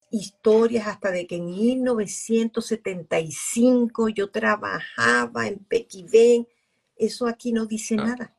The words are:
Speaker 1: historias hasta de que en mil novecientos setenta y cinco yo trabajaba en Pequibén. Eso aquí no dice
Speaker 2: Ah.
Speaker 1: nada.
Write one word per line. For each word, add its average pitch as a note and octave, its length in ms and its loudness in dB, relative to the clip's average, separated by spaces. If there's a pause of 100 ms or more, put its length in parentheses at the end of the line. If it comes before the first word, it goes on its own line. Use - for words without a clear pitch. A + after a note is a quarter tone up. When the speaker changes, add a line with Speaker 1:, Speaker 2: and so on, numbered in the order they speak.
(100)
Speaker 1:
historias A3 760 2
hasta G3 240 -4
de F3+ 160 -4
que F3 100 -8
en F3 100 -6
mil A3+ 360 0
novecientos A3+ 840 -2
setenta F#3 540 -4
y D#3+ 120 -6
cinco A#3 760 2
yo G3+ 220 -4
trabajaba B2 1160 0
en G2 100 -6
Pequibén. A#3 880 2 (500)
Eso A3+ 300 -2
aquí A#3 260 -4
no A3 140 0
dice A3 320 -4
Speaker 2:
Ah. G#3+ 60 -2
Speaker 1:
nada. A#3+ 340 -6